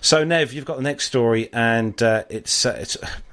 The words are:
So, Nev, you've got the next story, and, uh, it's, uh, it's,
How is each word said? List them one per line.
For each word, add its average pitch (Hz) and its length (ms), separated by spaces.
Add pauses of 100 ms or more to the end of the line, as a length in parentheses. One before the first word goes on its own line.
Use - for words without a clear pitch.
So, 156 220
Nev, 160 280
you've 139 140
got 151 120
the 131 60
next 143 220
story, 117 480
and, 113 480
uh, 110 260
it's, - 380
uh, 120 140
it's, - 180 (360)